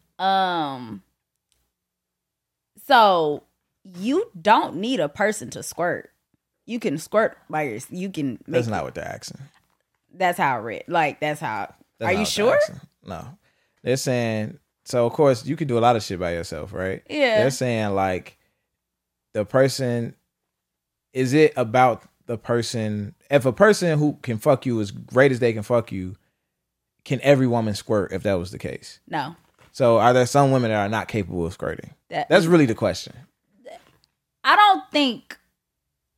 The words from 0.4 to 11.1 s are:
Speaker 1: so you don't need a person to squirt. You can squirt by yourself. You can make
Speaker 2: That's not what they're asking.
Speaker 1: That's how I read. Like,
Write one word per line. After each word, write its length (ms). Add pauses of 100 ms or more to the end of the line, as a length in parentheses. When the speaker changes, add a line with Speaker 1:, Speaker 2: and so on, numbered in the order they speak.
Speaker 1:
so 580 (400)
you 460 (100)
don't 360
need 240
a 80
person 420
to 120
squirt. 480 (560)
You 120
can 200
squirt 400 (100)
by 140
yourself. 360
You 120
can 220 (140)
make 20
Speaker 2:
That's 200
not 160
what 100
they're 140
asking. 320 (760)
Speaker 1:
That's 240
how 160
I 40
read. 280
Like, 340